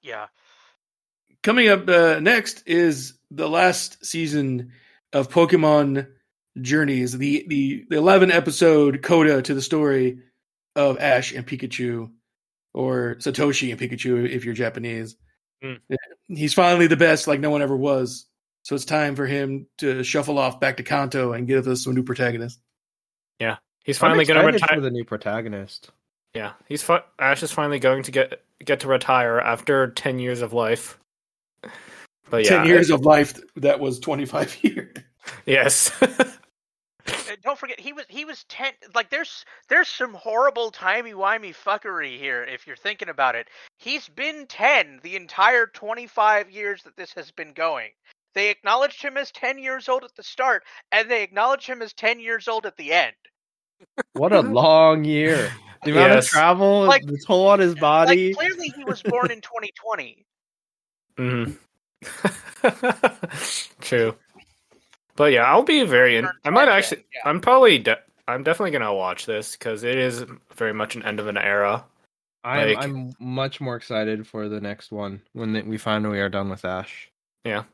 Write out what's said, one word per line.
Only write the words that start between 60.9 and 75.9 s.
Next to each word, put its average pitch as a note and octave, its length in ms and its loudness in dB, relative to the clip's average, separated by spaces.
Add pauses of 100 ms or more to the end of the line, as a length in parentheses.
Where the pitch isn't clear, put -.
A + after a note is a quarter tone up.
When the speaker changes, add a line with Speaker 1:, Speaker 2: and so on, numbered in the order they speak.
Speaker 3:
Mm-hmm. B2 340 -4 (1120)
<laughs> - 1160 -4
True. A2+ 340 -2 (1000)
But D3 160 4
yeah, A#2+ 120 6
I'll D#3+ 200 6
be D4+ 200 2
very B2+ 340 6
in-, A#2+ 100 0 (160)
I C#3+ 60 -2
might B3 160 6
Speaker 1:
Turn A#3+ 120 4
Speaker 3:
actually, - 200 -2
Speaker 1:
ten, - 80 -20 (180)
yeah. C#3+ 60 -2
Speaker 3:
I'm D#3+ 120 -2
probably B3 380 6
de-, A2 200 0 (280)
I'm B2+ 160 -6
definitely E3 280 -2
gonna A#2 220 -2
watch F#2 320 -4
this G#2+ 300 -8
'cause A2 280 -8
it B2 140 -2
is B2+ 280 -4 (300)
very A2 180 -4
much G#2+ 220 -6
an A2+ 80 -14
end G#2+ 160 -6
of G#2 80 -8
an G2+ 100 -4
era. G2+ 480 0 (580)
Speaker 4:
I'm, A#2+ 240 -2
Speaker 3:
Like G#2+ 160 0
Speaker 4:
I'm C3 360 -8
much C3 420 -8
more B2+ 140 -8
excited A2 520 -6
for G#2+ 220 -10
the G#2+ 100 -8
next G#2 320 -14
one G2+ 300 -10 (120)
when A2+ 200 -6
th-, G#2+ 120 -4
we G#2+ 120 -8
finally G#2+ 420 -4